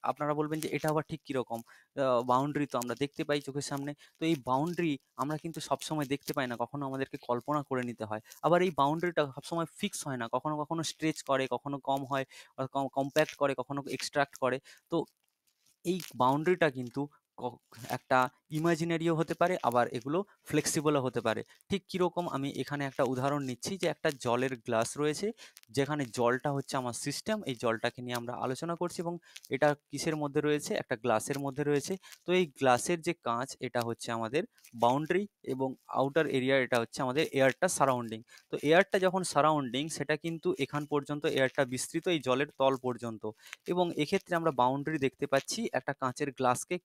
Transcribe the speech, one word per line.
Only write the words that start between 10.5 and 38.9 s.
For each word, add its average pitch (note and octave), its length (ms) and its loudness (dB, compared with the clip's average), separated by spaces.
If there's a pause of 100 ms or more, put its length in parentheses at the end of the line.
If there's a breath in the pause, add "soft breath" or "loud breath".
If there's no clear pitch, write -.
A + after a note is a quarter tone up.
কখনো D#3+ 260 -4
স্ট্রেচ - 380 -4
করে, C3+ 300 0
কখনো C#3 280 -4
কম C3+ 260 -2
হয়, C3+ 200 -2 (320 loud breath)
আর C3+ 100 -4
কম, C#3 200 -4
কম্প্যাক্ট C#3 480 0
করে, C#3 220 0
কখনো C#3 320 -6
এক্সট্রাক্ট - 480 -2
করে। B2+ 220 0 (300 loud breath)
তো E3 160 0 (800)
এই F3 180 0 (140)
বাউন্ডারিটা D3+ 560 4
কিন্তু B2+ 360 -6 (300 soft breath)
ক-, A#2+ 200 -8 (320)
একটা B2+ 400 2 (200)
ইমাজিনারিও E3 680 0
হতে D#3+ 180 0
পারে, F3 300 2
আবার A#2+ 240 4
এগুলো C#3+ 380 -4 (200 soft breath)
ফ্লেক্সিবলও D3 560 2
হতে B2 200 -2
পারে। A2 220 0 (260 soft breath)
ঠিক G3 180 -2
কীরকম F3 400 0
আমি C#3 220 -4
এখানে C#3+ 360 -4
একটা C#3 180 0
উদাহরণ C3+ 400 0
নিচ্ছি C3 340 -6
যে F3 100 0
একটা D#3 320 -2
জলের B2+ 360 0
গ্লাস A2+ 420 0
রয়েছে, D3+ 340 0 (380 loud breath)
যেখানে C#3 360 0
জলটা B2 460 2
হচ্ছে C#3 260 -2
আমার B2 160 -4
সিস্টেম, G#3 500 -4
এই C3 120 -4
জলটাকে A#2 460 0
নিয়ে B2 140 -4
আমরা A#2+ 180 -4
আলোচনা C3 420 -4
করছি F3 260 -4
এবং E3+ 160 -4 (320 loud breath)
এটা D3 260 4 (160)
কিসের D#3 240 -2
মধ্যে D3 260 0
রয়েছে? D3 320 0
একটা - 220 -2
গ্লাসের A#2+ 440 0
মধ্যে C#3 240 -4
রয়েছে। D3 340 0 (280 loud breath)
তো F3 80 0
এই F#3 120 4
গ্লাসের C#3 560 2
যে E3+ 120 -2
কাঁচ, B2 460 -4
এটা A#2+ 220 -2
হচ্ছে A#2 300 -4
আমাদের A#2 320 -2 (320 loud breath)
বাউন্ডারি D3 520 2 (160)
এবং C3 320 -4 (120)
আউটার C#3 400 2
এরিয়া, C3 300 2
এটা B2 220 2
হচ্ছে A#2 220 -4
আমাদের C3+ 300 0
এয়ারটা C3+ 360 4
সারাউন্ডিং। B2 560 0 (260 loud breath)
তো D3 120 -4
এয়ারটা E3+ 380 6